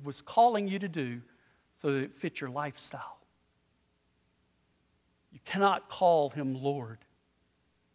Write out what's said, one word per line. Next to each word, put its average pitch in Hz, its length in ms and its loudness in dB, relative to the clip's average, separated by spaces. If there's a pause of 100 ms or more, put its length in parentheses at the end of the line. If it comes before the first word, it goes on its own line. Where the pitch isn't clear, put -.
was 143 180 -10
calling 226 460 4
you 190 100 -2
to 196 100 -4
do 131 340 -4 (600)
so 151 100 0
that 131 120 0
it - 100 -10
fit - 260 -6
your 131 120 -6
lifestyle. - 640 -8 (2250)
You 143 120 -20
cannot 196 460 2
call 165 400 4
Him 131 320 -4
Lord 131 380 -2 (960)